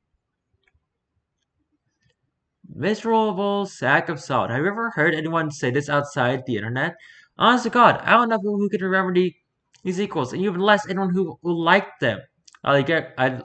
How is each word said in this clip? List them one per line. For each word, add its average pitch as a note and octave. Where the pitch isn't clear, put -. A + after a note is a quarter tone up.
Miserable G3+
sack C#3+
of D#3+
salt. A2+
Have B2
you E3
ever A3
heard D#3
anyone D#3+
say C#3
this C#3+
outside C#3
the A#2+
internet? B2
Honest A#3
to A3+
God, A3+
I -
don't A3+
know A3
who, G#3
who G3+
can G3+
remember F#3
the, F3+
these F3+
equals, G3
and F3
even F#3
less G3+
anyone F#3+
who, F3+
who F3
liked E3+
them. A2
I, C#3
like, C#3+
I C3